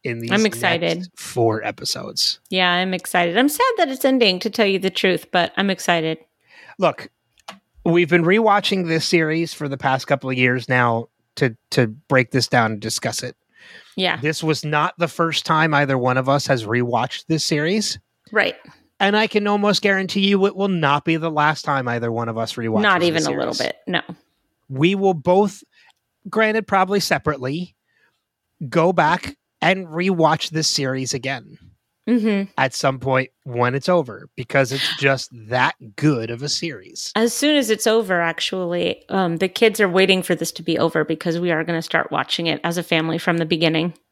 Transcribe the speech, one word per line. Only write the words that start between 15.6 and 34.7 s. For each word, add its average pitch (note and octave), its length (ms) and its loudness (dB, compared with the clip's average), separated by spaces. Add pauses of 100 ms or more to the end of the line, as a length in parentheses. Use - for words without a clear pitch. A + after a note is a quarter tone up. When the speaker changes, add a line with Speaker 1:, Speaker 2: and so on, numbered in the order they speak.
Speaker 1:
either C#3 240 2
one B2 200 0
of C3 100 0
us C#3 200 0
has A#2+ 180 0
rewatched A#2+ 640 -2
this D#3+ 180 -2
series. E3+ 540 -2 (320)
Speaker 2:
Right. G#3 240 0 (460)
Speaker 1:
And G3+ 140 4
I G#3+ 120 2
can G#3 200 0
almost G#3 340 2
guarantee G3 460 0
you G3 180 4
it G3 120 0
will G3 100 0
not D3+ 380 0
be E3 100 2
the D#3+ 160 -4
last D3+ 320 0
time C3+ 240 -2
either A#2 240 -2
one A2+ 180 -4
of A2+ 80 -6
us A2+ 180 -4
rewatches A2+ 260 0
Speaker 2:
Not G3 200 4
Speaker 1:
the F3 60 4
Speaker 2:
even D#3+ 180 0
a D3 60 -2
little C#3 220 -4
Speaker 1:
series. - 180 -2
Speaker 2:
bit, - 60 -18 (100)
no. F3 140 -2 (680)
Speaker 1:
We D3 260 2
will G3 200 2
both, F#3 500 0 (640)
granted, A3 380 0
probably F#3+ 320 2
separately, D3 760 -4 (920)
go E3 240 2
back E3+ 460 0 (240)
and F#3 260 0
rewatch D#3+ 640 0
this D#3 160 -2
series C3 460 -2
again C3 440 -8 (500)
Speaker 2:
Mm-hmm. G#3+ 500 2
Speaker 1:
at C3 160 2
some C3+ 260 -2
point C3 300 0 (140)
when A#2+ 320 0
it's C3+ 120 -4
over, D3 480 0
because C3+ 360 0